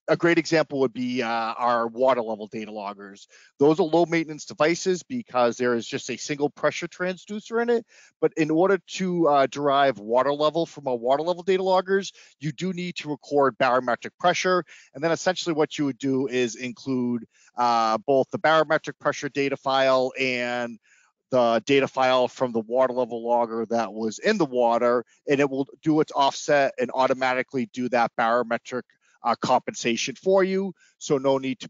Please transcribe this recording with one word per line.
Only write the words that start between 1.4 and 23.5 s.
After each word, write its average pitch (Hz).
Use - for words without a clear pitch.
water 123
level 107
data 107
loggers. 101
Those 156
are -
low 165
maintenance 160
devices 170
because 120
there 123
is 113
just -
a 120
single 143
pressure -
transducer 202
in 233
it. 233
But 156
in 156
order 185
to, 175
uh, 139
derive 139
water 123
level 151
from 139
our 127
water 127
level 175
data 190
loggers, 185
you 147
do 180
need 180
to -
record 139
barometric 123
pressure. 180
And 139
then 165
essentially 170
what 151
you 151
would 135
do 135
is 120
include, 123
uh, 117
both 131
the 120
barometric 156
pressure 147
data 139
file 131
and 123
the 117
data 139
file 127
from 127
the 113
water 123
level 117
logger 117